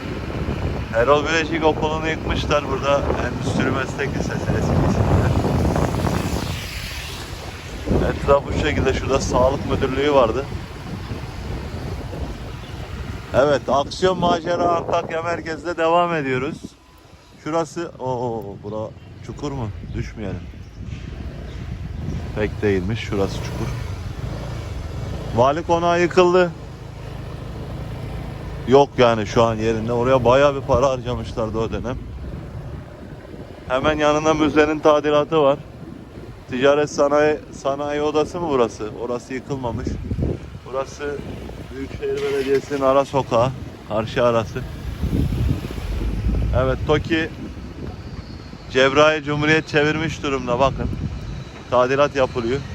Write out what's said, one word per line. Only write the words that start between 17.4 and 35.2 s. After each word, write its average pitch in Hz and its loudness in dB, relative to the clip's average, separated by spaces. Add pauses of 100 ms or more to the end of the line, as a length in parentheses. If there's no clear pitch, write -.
Şurası, 165 -2
o, 123 -8
o, 123 -2
o, 101 -10
bura 107 -6 (360)
çukur 143 -6
mu? 123 -4 (260)
Düşmeyelim. 101 -6 (2000)
Pek 107 -2
değilmiş, 101 2
şurası 95 -2
çukur. - -4 (1700)
Vali 139 4
konağı 170 4
yıkıldı. 175 6 (2250)
Yok 139 8 (100)
yani 117 6
şu 117 4
an 113 4
yerinde. 110 0
Oraya 123 4
bayağı 139 8
bir 135 -4
para 127 4
harcamışlardı 113 -2
o 110 0
dönem. 113 -4 (1700)
Hemen 143 2
yanında 151 4
müzenin 151 4
tadilatı 151 4